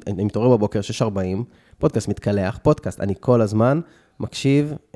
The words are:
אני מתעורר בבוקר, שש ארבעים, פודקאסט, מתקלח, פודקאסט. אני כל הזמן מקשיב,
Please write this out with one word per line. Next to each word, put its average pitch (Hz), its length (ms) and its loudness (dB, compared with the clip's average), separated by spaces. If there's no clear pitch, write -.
אני 98 160 -4
מתעורר 113 340 2
בבוקר, 104 240 0
שש 110 200 -4
ארבעים, 98 420 -2
פודקאסט, 151 300 -2
מתקלח, 101 560 -2
פודקאסט. - 360 0
אני 98 200 -2
כל 120 220 4
הזמן 110 380 2
מקשיב, 143 540 0